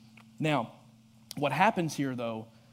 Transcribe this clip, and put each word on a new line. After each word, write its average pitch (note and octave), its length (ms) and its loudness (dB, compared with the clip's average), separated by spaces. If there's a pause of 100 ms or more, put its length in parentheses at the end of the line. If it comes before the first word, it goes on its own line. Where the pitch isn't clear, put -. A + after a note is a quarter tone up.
(400)
Now, D3 320 2 (640)
what C#3 160 0
happens F3 440 2
here, C3+ 200 -2
though, A2+ 320 -4 (260)